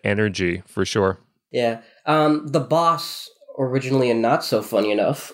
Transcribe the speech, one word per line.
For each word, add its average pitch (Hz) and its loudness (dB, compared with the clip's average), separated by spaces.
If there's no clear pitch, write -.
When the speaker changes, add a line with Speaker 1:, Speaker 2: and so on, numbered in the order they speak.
Speaker 1:
energy, 98 0
for 98 -4
sure. 95 0
Speaker 2:
Yeah. 117 -2
Um, 151 2
the 147 0
boss, 165 0
originally 131 0
and 113 2
not 120 2
so 110 0
funny 107 0
enough, 104 0